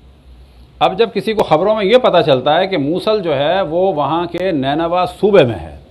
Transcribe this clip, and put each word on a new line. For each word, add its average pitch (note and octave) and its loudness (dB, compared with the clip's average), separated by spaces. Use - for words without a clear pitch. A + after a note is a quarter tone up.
अब F3 0
जब A3 0
किसी G#3+ -4
को G3+ 0
खबरों G3 2
में G#3 -4
ये A3+ 4
पता F3+ 4
चलता C#3+ 2
है F#3+ 0
कि F#3 -4
मूसल F3+ -2
जो E3 -2
है D#3+ 0
वो F3 -2
वहाँ D#3 -2
के F3+ -4
नैनवा E3 -2
सूबे F#3+ 2
में G#2+ -2
है, D#2+ -16